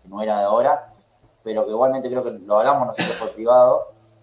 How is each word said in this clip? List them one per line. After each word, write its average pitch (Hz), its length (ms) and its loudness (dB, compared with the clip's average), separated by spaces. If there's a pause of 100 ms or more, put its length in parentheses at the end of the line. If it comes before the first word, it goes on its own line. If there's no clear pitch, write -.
que 92 80 -20
no 101 120 -10
era 107 180 -2
de 101 60 0
ahora, 113 420 0 (560)
pero 107 220 -4
que 107 60 -6
igualmente 127 380 0
creo 123 140 -4
que 113 80 -6
lo 104 260 -2
hablamos 127 300 2
nosotros - 320 -6
por 110 160 -8
privado, 123 560 4 (320)